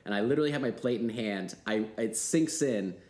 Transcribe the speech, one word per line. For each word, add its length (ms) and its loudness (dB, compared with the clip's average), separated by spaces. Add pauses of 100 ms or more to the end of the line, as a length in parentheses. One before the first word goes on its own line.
And 100 -2
I 60 2
literally 300 4
have 100 -2
my 100 0
plate 300 -2
in 80 0
hand. 460 -2 (120)
I, 200 2 (100)
it 200 -2
sinks 440 2
in 340 0 (160)